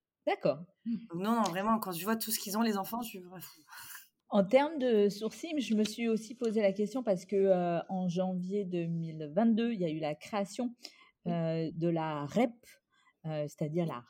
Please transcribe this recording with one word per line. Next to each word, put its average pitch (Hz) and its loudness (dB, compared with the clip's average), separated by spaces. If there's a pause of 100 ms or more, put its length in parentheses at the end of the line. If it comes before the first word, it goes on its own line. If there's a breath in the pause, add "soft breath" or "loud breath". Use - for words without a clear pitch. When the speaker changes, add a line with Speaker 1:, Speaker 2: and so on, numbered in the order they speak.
(280)
Speaker 1:
D'accord. 175 0 (200)
Mm. 226 -2 (120)
Speaker 2:
Donc 170 -6
non, 220 2
non, 226 4
vraiment, 196 2
quand 190 -6
tu 170 -6
vois 220 0
tout 220 -4
ce 220 -2
qu'ils 196 -4
ont, - 4
les 220 2
enfants, 196 -4
tu, 220 -10
bref. 180 -16 (760 loud breath)
Speaker 1:
En 208 6
termes 277 4
de 226 4
sourcing, 220 -6
je 220 -2
me 214 4
suis 233 -2
aussi 220 -2
posé 220 0
la 202 4
question 208 -2
parce 190 0
que, - -2
euh, 180 4 (100)
en 185 -2
janvier 185 -2
deux 180 -2
mille 160 -6
vingt-deux, 226 4
il 208 -4
y 180 0
a 165 0
eu 156 -2
la 151 -2
création, 220 -6 (500 loud breath)
Speaker 2:
Oui. 175 -2
Speaker 1:
euh, 165 0
de 170 0
la 160 0
rep, 208 2 (720 soft breath)
euh, 151 -4
c'est-à-dire 160 -2
Speaker 2:
Oui. 160 -2
Speaker 1:
la 123 -6